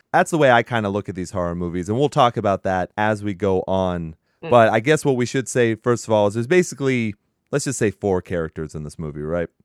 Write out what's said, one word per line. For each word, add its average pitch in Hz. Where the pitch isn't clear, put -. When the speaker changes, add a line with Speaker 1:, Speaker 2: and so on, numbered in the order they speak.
Speaker 1:
that's 170
the 175
way 143
I 120
kinda 110
look 98
at 98
these 87
horror 87
movies, 87
and 110
we'll 143
talk 120
about 101
that 92
as 107
we 104
go 95
on. 90
Speaker 2:
Mm. 160
Speaker 1:
But 117
I 110
guess 151
what 135
we 123
should 117
say, 117
first 120
of 110
all, 104
is 101
there's 117
basically, 131
let's 143
just 135
say 110
four 92
characters 80
in 78
this 73
movie, 76
right? 82